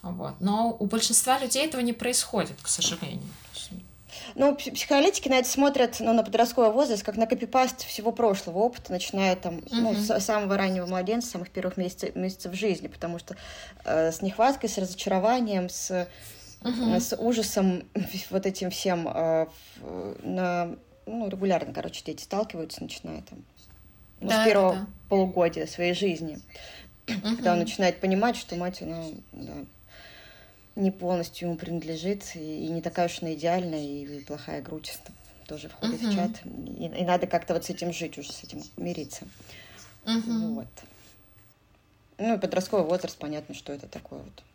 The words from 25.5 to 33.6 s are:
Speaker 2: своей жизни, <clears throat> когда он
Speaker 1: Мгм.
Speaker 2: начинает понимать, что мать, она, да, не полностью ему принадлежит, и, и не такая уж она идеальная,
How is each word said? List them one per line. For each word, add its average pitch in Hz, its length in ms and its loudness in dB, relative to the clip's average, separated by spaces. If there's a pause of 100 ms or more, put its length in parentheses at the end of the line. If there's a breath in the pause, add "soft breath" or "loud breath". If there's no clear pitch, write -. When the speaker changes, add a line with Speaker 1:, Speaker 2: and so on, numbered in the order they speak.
Speaker 2:
своей 175 260 0
жизни, 165 460 -2 (340 loud breath)
<clears throat> - 340 -20
когда 220 460 0
он 175 60 4
Speaker 1:
Мгм. 170 60 2
Speaker 2:
начинает 180 360 2
понимать, 202 360 4
что - 180 -8
мать, 180 260 -4
она, 165 220 -8 (300)
да, - 200 -12 (1200 loud breath)
не 190 160 4
полностью 175 580 -2
ему 165 80 -2
принадлежит, 165 800 -4
и, 156 300 -6
и 160 40 -4
не 165 120 -2
такая 175 260 0
уж - 140 -6
она 165 120 -4
идеальная, 165 500 0